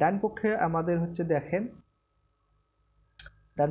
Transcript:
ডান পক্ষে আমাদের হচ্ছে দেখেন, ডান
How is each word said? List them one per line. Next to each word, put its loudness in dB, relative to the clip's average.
ডান 4
পক্ষে 0
আমাদের 0
হচ্ছে -4
দেখেন, 0
ডান 2